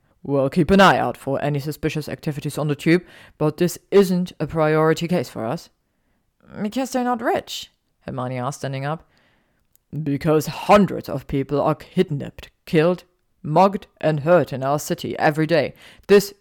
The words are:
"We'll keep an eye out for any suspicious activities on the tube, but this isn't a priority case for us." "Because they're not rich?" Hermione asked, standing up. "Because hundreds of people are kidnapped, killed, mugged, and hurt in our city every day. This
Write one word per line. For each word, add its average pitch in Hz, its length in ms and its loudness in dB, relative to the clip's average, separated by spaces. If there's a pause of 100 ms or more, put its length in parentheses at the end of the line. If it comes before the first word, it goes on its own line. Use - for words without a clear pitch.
(240)
"We'll 139 260 0
keep 175 220 2
an 196 100 6
eye 165 160 6
out 120 200 -4
for 135 240 -6
any 147 180 -2
suspicious 147 500 -6
activities 147 480 -8
on 151 100 -2
the 147 80 -2
tube, 170 280 2 (340)
but 151 200 -2
this 175 200 -2 (140)
isn't 180 480 4
a 156 80 -4
priority 156 600 2
case 170 220 -2
for 113 160 -8
us." 139 240 -6 (920)
"Because 233 300 -6
they're 247 120 -2
not 247 180 -4
rich?" - 500 -6 (340)
Hermione 127 340 -6
asked, 127 200 -6
standing 135 240 -8
up. 151 240 -8 (960)
"Because 151 440 0
hundreds 185 600 2
of - 200 -8
people 139 340 -2
are 151 140 0
kidnapped, 143 760 -6 (160)
killed, 175 380 2 (400)
mugged, 185 420 2 (140)
and 156 220 -2
hurt 156 300 4
in 131 120 -6
our 143 160 0
city - 400 -6
every 156 260 2
day. 151 300 0 (320)
This 202 340 6